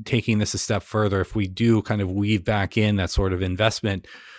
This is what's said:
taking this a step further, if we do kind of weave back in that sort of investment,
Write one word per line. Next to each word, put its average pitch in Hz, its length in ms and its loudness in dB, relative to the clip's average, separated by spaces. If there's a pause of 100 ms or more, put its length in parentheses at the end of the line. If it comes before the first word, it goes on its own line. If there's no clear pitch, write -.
taking 113 340 0
this 107 160 -2
a 98 40 -4
step 101 240 -2
further, 101 380 0
if - 140 -4
we 104 120 0
do 110 360 2
kind 107 180 -2
of 95 100 -2
weave 101 340 0
back 104 340 0
in 104 180 4
that 92 140 0
sort 95 240 0
of 90 80 -2
investment, 98 640 -2 (320)